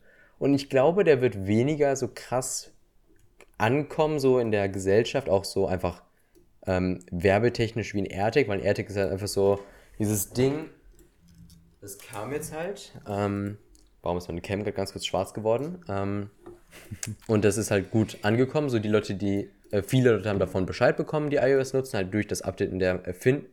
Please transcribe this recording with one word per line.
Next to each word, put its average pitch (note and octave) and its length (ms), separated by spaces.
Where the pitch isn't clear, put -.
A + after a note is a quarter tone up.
Und C#3 140
ich C#3 160
glaube, E3 360
der C#3 160
wird G#2 260
weniger C3+ 480
so A#2+ 180
krass - 600
ankommen, D3 640
so C3 200
in A2+ 120
der G2+ 180
Gesellschaft, G2 600
auch F#2+ 160
so F#2+ 220
einfach, F2+ 340
ähm, F#2 340
werbetechnisch G#2 800
wie G#2 60
ein F#2+ 60
AirTag, A2+ 420
weil G2+ 100
ein C2+ 80
AirTag G2+ 240
ist G2+ 80
halt G2 140
einfach G2 160
so G2 320
dieses G#2 320
Ding, C#3 340
das - 200
kam A2 320
jetzt D3+ 240
halt, - 360
ähm, G2+ 520
warum F2 160
ist F2+ 100
meine E2+ 140
Cam G2+ 220
grad G2+ 100
ganz F#2+ 200
kurz - 120
schwarz - 300
geworden? B2 420
Ähm, G2+ 440
<laughs> - 480
und G#2+ 180
das G2+ 120
ist G#2+ 120
halt G2 220
gut A2 320
angekommen, C3 460
so A#2 100
die G#2 100
Leute, G#2+ 240
die, G2 380
äh, G2+ 140
viele B2 300
Leute G#2 160
haben G2 100
davon F#2+ 260
Bescheid B2+ 320
bekommen, D3+ 320
die C#3+ 80
I C3+ 180
O C3+ 40
S C3 140
nutzen, C3+ 240
halt F#2 180
durch G#2 100
das - 160
Update - 300
in F#2 80
der, F2+ 280
äh, F2+ 60
Fin-, C3+ 400